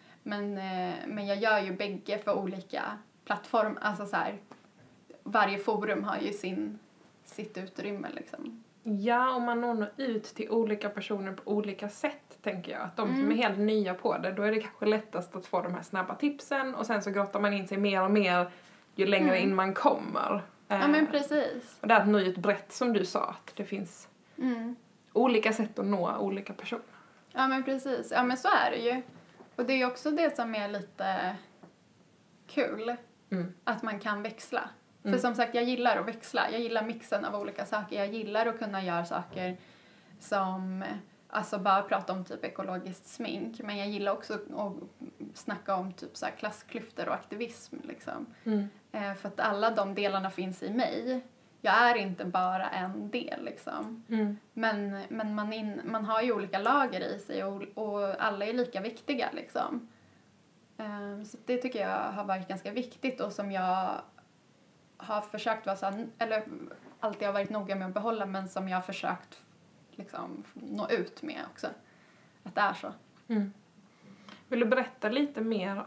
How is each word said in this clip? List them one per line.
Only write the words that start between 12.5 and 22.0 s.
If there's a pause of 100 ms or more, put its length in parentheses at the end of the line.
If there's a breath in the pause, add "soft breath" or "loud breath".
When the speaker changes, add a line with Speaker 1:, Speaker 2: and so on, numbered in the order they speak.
Speaker 2:
jag.
Att
de
som
Speaker 1:
Mm.
Speaker 2:
är
helt
nya
på
det,
då
är
det
kanske
lättast
att
få
de
här
snabba
tipsen
och
sen
så
grottar
man
in
sig
mer
och
mer (440 loud breath)
ju
längre
Speaker 1:
Mm.
Speaker 2:
in
man
kommer. (260)
Speaker 1:
Ja,
men (100)
Speaker 2:
Eh,
Speaker 1:
precis.
Speaker 2:
och
det
här